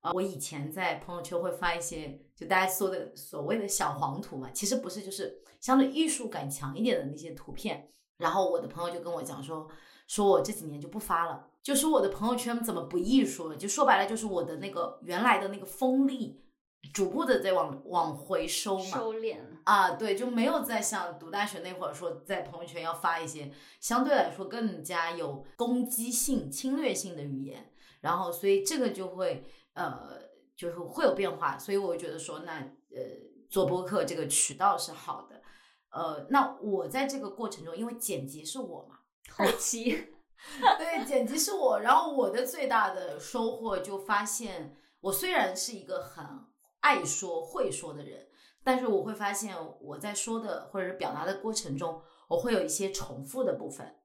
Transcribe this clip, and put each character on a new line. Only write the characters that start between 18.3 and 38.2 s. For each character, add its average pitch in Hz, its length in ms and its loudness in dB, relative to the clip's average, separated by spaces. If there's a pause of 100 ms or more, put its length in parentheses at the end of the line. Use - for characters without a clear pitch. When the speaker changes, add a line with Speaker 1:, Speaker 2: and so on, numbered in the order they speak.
Speaker 1:
收 196 320 -2
嘛。 190 60 -4
Speaker 2:
收 220 300 -4
敛 220 240 -4
了。 - 260 -16
Speaker 1:
啊， 190 280 8
对， 202 220 0
就 247 160 -2
没 226 140 2
有 311 180 2
再 226 180 -2
像 180 380 -4
读 165 100 -16
大 202 160 0
学 190 140 -6
那 180 140 -8
会 180 160 -6
儿 - 40 -6
说 170 320 -6
在 190 180 -4
朋 170 180 -10
友 175 40 -10
圈 170 160 -10
要 165 140 -2
发 165 240 2
一 165 80 -4
些 143 260 -8 (280)
相 254 240 2
对 285 100 6
来 - 160 4
说 190 160 -8
更 196 380 -4
加 170 260 0
有 147 340 -6 (120)
攻 247 280 2
击 233 280 -4
性、 226 360 0
侵 262 280 -2
略 269 180 2
性 175 220 -6
的 143 80 -8
语 135 180 -4
言， 131 300 -12 (300)
然 165 140 2
后 180 140 -2
所 185 180 0
以 196 140 6
这 311 160 0
个 233 120 2
就 185 180 -6
会， 180 360 -2 (300)
呃， 139 420 -6 (380)
就 170 160 -6
是 170 80 -10
会 175 240 -4
有 247 100 8
变 175 240 0
化。 139 220 -2
所 196 160 -4
以 - 20 4
我 185 200 2
觉 165 120 -6
得 156 80 -8
说， 156 240 -8
那， 165 200 -10
呃， 131 420 -12 (480)
做 - 160 4
播 180 160 0
客 180 220 0
这 170 100 -4
个 160 140 -2
渠 - 260 2
道 196 240 4
是 - 140 -6
好 - 360 -10
的。 - 140 -20 (480)
呃， 156 400 -4
那 269 300 6
我 190 260 0
在 277 200 0
这 277 120 -4
个 208 100 -6
过 202 200 -6
程 165 160 -10
中， 165 120 -8
因 220 100 -4
为 247 80 -6
剪 170 300 -4